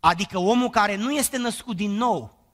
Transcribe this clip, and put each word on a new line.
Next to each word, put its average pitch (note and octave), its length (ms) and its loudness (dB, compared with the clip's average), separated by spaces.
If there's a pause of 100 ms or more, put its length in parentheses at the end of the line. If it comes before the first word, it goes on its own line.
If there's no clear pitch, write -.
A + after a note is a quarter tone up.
Adică F3+ 380 2
omul A3+ 320 2
care G#3 240 2
nu A3+ 180 -2
este C#4+ 240 -2
născut A#3+ 400 -4
din G3+ 140 -2
nou. G3+ 480 -2 (160)